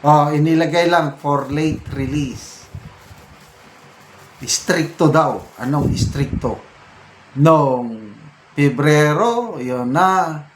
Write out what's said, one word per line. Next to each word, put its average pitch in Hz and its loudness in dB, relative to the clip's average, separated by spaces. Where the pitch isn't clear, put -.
Oh, 147 4
inilagay 165 2
lang 160 0
for 143 -2
late 151 -4
release. 135 -8
Istrikto 160 -2
daw. 147 2
Anong 143 0
istrikto? - -4
Noong 123 2
Pebrero, 151 2
yun 127 -6
na. 165 0